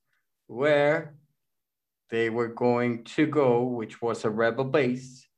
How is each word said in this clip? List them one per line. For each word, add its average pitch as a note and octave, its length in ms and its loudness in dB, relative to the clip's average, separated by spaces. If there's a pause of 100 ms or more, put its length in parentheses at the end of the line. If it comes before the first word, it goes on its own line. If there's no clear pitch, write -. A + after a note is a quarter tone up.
(480)
where D3 680 0 (960)
they A2+ 200 0
were A#2 200 -2
going A#2+ 560 0
to D#3 200 0
go, C3 380 2
which A#2+ 380 -6
was A2+ 240 -4
a A2+ 40 0
rebel A#2 360 0
base C3 600 -2 (120)